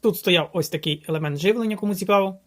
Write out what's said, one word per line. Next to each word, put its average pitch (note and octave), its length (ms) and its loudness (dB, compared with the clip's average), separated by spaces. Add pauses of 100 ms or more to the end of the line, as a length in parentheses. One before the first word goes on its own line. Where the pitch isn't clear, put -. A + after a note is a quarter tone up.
Тут G3+ 180 2
стояв E3+ 340 2
ось E3 160 -2
такий D#3 400 -4
елемент D3+ 300 -4
живлення, G#3+ 380 0
кому G3+ 180 -2
цікаво. F#3+ 520 2